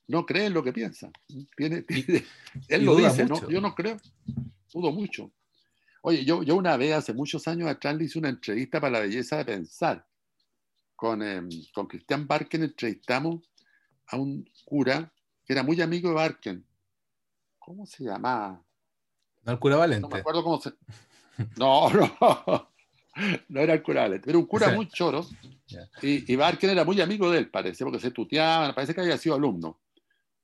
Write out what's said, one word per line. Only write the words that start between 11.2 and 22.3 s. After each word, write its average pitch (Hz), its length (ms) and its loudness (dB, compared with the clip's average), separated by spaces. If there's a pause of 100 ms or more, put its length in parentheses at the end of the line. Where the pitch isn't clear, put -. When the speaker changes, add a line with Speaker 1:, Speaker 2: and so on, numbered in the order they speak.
Speaker 1:
em, 92 260 -8 (260)
con 98 120 -6
Cristian 143 400 -6
Barken 151 360 -2
entrevistamos 139 880 -4 (580)
a - 80 -8
un 139 320 -6 (160)
cura 143 480 -2 (320)
que - 80 -4
era 135 100 0
muy 165 180 0
amigo 170 300 0
de 160 40 0
Barken. 156 520 -4 (920)
¿Cómo 190 280 -18
se - 180 -16
llamaba? 101 580 -6 (800)
Speaker 2:
No, 120 100 -4
el 120 60 -4
cura 143 180 2
Valente. 147 260 2
Speaker 1:
No 117 120 -10
me 98 60 -6
acuerdo 160 240 -2
cómo 160 160 -2
se, - 120 -10 (840)
no, 135 340 4
<laughs> - 300 4
no. - 520 2 (760)